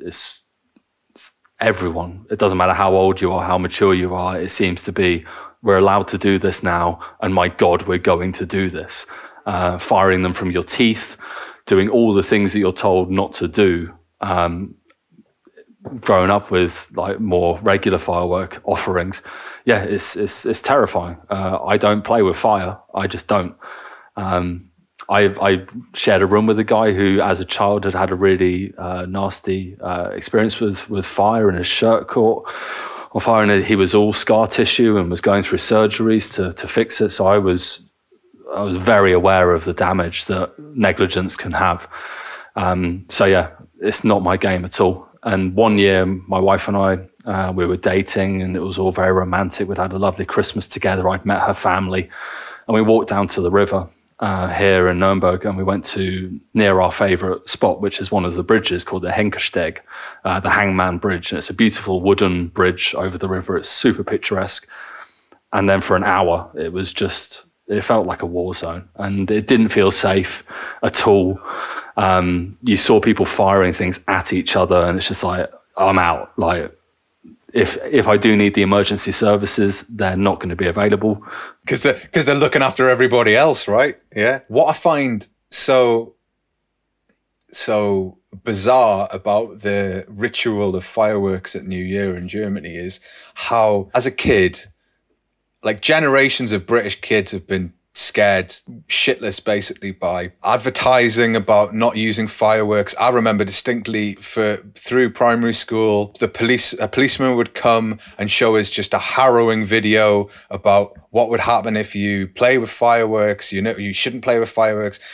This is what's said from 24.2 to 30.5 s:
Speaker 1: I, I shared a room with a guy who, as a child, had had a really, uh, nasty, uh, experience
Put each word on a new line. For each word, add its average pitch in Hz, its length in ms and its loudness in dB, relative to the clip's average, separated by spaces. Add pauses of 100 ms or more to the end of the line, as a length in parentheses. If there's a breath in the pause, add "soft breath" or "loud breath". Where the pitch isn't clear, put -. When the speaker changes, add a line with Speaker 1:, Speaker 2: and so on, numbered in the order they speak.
Speaker 1:
I, 101 200 4 (120)
I 95 240 2 (300)
shared 98 280 2
a 98 40 4
room 104 200 2
with 110 120 2
a 107 60 2
guy 110 280 2
who, 98 280 0
as 92 200 0
a 90 40 -8
child, 101 400 0
had 95 100 -2
had 95 160 -2
a 95 40 -2
really, 92 600 2
uh, 90 300 -8
nasty, 95 720 -6
uh, 90 320 -6
experience 107 480 0